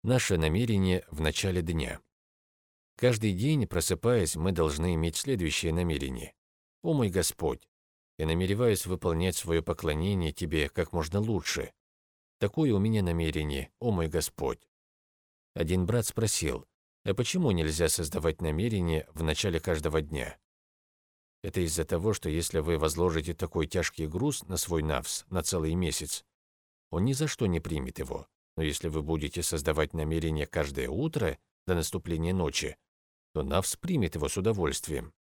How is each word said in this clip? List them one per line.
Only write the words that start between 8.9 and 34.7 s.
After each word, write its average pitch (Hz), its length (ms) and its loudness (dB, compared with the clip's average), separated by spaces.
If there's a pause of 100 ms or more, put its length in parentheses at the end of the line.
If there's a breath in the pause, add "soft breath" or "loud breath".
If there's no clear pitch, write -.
своё 82 260 0
поклонение 82 680 0
Тебе 76 380 0
как - 240 -4
можно 82 260 -2
лучше. 107 540 -2 (680)
Такое 127 340 2
у 98 60 4
меня 110 240 4
намерение, 78 760 0
о 117 120 0
мой 85 160 2
Господь». 76 580 -2 (920)
Один 87 300 2
брат 110 200 0
спросил, 85 600 -2 (380)
«А 98 100 0
почему 131 380 0
нельзя 80 380 2
создавать 78 500 0
намерение 85 760 0
в 80 100 -4
начале 82 360 0
каждого 78 420 0
дня?» 71 380 -6 (1040)
Это 90 180 -2
из-за 80 240 0
того, 95 280 0
что - 160 -4
если 82 300 0
вы 80 200 2
возложите 80 540 2
такой 80 340 -2
тяжкий - 400 -2
груз 110 400 -2
на 90 100 -4
свой 85 240 0
нафс 76 480 -2
на 90 140 -2
целый 80 320 -2
месяц, 78 500 -2 (640)
он 85 160 0
ни 135 80 2
за 147 140 -2
что - 180 -2
не 87 140 2
примет 76 400 -4
его. 69 280 -8 (300)
Но 80 60 0
если 78 260 -2
вы 78 140 -2
будете 78 400 -2
создавать 76 500 0
намерение 78 540 0
каждое 69 420 -2
утро 95 480 -2 (300)
до 90 80 2
наступления 85 580 -2
ночи, 73 420 -2 (580)
то 76 100 -2
нафс 76 320 0
примет 139 400 0
его 73 140 -2
с - 60 -4
удовольствием. 82 840 -2